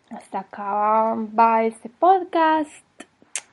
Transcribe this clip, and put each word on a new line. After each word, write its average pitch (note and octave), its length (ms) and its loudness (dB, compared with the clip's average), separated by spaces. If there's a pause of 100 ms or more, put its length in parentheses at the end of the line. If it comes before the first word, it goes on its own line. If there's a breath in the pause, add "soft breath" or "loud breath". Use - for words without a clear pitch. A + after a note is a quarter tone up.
hasta G#3 300 -12
acá G#3+ 760 -2 (220)
va A3+ 260 4
este A3+ 260 -6
podcast. E4 960 0 (680)